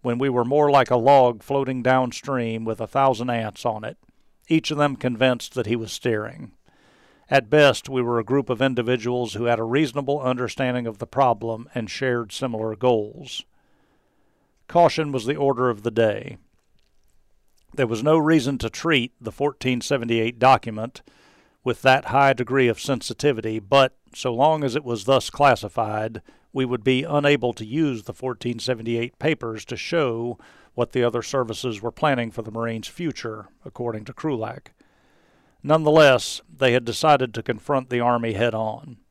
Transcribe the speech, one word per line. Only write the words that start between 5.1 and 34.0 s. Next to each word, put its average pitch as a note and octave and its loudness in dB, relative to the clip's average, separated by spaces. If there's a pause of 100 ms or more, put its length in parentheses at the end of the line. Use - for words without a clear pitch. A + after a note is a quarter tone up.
that A#2 -2
he A2+ 0
was A2+ -6
steering. A2 -6 (760)
At B2+ 2
best, C#3+ 4
we C3 -2
were A#2+ 0
a A2 -4
group C3+ 0
of A#2+ -2
individuals B2 -2
who A2 -4
had A#2+ 2
a A2+ -2
reasonable C#3 -2
understanding B2 -4
of G#2+ -10
the A#2 -8
problem A#2 0
and A2+ -6
shared A#2+ -4
similar A2 -6
goals." A2+ -2 (1200)
Caution D#3+ 2
was A#2 -2
the C#3+ 2
order C3 2
of G2+ -6
the A#2 -2
day. G#2+ 0 (1400)
There C3 0
was A2 -4
no D#3 4
reason D3 2
to A#2 -4
treat C#3 -2
the A2 -10
fourteen C3+ -4
seventy-eight A#2 -2
document A#2 0 (600)
with B2 -4
that C3 4
high C#3 4
degree B2+ 0
of A2 -2
sensitivity, A2+ -4
but C3 2 (180)
so - -4
long D3 2
as A#2+ -2
it D3 -4
was A#2 -6
thus C3 2
classified, A2 0 (300)
we C3+ -2
would B2 -4
be C3 2
unable C#3+ 2
to A2 -10
use B2 -2
the - -12
fourteen A#2+ -6
seventy-eight A#2 -4
papers A#2+ -4
to B2 -10
show A#2+ -4 (380)
what A#2+ -4
the B2+ 2
other A#2 0
services A2+ -4
were A#2 -6
planning B2 -2
for A#2 -10
the G#2+ -10
Marines' A2+ -8
future, A#2 -8 (180)
according A2+ -8